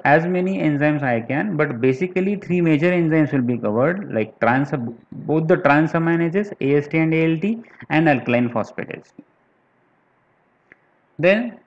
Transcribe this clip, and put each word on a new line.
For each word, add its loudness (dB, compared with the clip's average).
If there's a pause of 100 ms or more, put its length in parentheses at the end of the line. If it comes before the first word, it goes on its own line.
as 4
many -2
enzymes 0
I 0
can, -4
but -2
basically 0
three -2
major 2
enzymes 2
will 0
be -2
covered, -2
like -4
trans, 0 (380)
both -2
the 4
transaminases, 0
A 2
S 0
T -2
and 2
A 2
L -2
T, -4 (260)
and 2
alkaline 0
phosphatase. -8 (2000)
Then 0